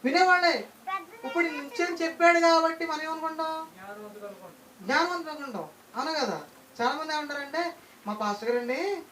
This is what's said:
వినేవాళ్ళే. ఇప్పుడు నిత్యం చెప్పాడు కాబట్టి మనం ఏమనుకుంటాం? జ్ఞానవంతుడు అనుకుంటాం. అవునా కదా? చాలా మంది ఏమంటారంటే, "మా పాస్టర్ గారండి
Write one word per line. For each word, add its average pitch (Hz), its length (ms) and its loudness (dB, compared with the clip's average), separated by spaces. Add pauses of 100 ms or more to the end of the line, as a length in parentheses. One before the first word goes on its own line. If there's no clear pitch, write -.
వినేవాళ్ళే. 349 640 6 (560)
ఇప్పుడు 339 200 0
నిత్యం 311 500 -4
చెప్పాడు 339 460 4
కాబట్టి 330 460 4
మనం 311 160 -4
ఏమనుకుంటాం? 320 640 -6 (1120)
జ్ఞానవంతుడు 320 480 0
అనుకుంటాం. 262 380 -8 (280)
అవునా 277 160 -2
కదా? 233 300 -2 (380)
చాలా 254 140 2
మంది 311 200 -4
ఏమంటారంటే, 294 600 -4 (320)
"మా 208 80 -4
పాస్టర్ 208 360 -2
గారండి 277 600 -2